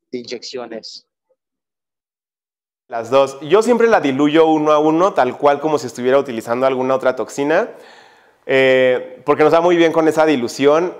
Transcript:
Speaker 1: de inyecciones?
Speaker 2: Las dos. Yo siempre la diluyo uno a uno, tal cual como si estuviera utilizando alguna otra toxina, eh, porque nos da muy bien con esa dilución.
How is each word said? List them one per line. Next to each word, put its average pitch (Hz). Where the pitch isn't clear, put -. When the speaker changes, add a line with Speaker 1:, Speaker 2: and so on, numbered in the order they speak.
Speaker 1:
de 127
inyecciones? 117
Speaker 2:
Las 117
dos. 135
Yo 160
siempre 233
la 202
diluyo 147
uno 151
a 151
uno, 160
tal 127
cual 143
como 151
si 127
estuviera 127
utilizando 120
alguna 131
otra 131
toxina, 147
eh, 131
porque 147
nos 151
da 165
muy 175
bien 165
con 160
esa 156
dilución. 147